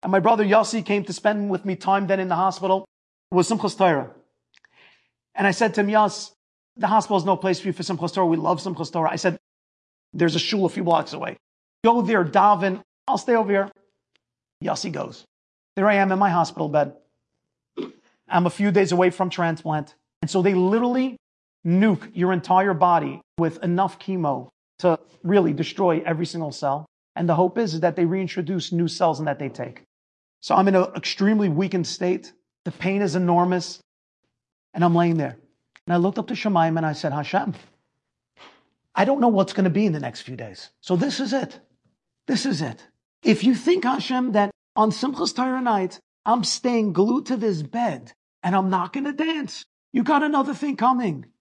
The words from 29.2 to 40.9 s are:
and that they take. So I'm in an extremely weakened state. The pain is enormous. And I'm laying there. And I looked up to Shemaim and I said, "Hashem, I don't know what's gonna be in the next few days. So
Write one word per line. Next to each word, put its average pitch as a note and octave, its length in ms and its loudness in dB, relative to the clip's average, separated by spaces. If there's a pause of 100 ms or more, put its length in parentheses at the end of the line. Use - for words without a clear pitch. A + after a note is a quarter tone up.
and D3+ 80 -4
that C#3+ 120 -4
they C#3 100 -6
take. - 340 -14 (580)
So - 140 -2
I'm F#3+ 140 4
in F#3+ 60 4
an F#3 200 4
extremely G3+ 540 0
weakened F3 360 -2
state. - 460 -4 (320)
The E3+ 80 -6
pain F#3+ 300 -2
is F3+ 140 0
enormous. F3 640 2 (960)
And E3 120 2
I'm E3+ 100 4
laying E3+ 220 2
there. C3+ 200 -4 (480)
And E3+ 80 -2
I F3 40 2
looked F#3 200 0
up - 100 -6
to B3 60 -6
Shemaim E3 440 0
and D#3+ 80 -2
I D#3 80 -2
said, C3+ 180 -6
"Hashem, D3+ 440 -4 (1400)
I F#3+ 80 2
don't C4+ 160 2
know A#3+ 80 4
what's G3 240 2
gonna F#3 180 2
be G3 160 0
in G3 60 0
the D3+ 80 -4
next B2+ 220 -10
few B2+ 160 -14
days. A2 320 -16 (100)
So - 160 -2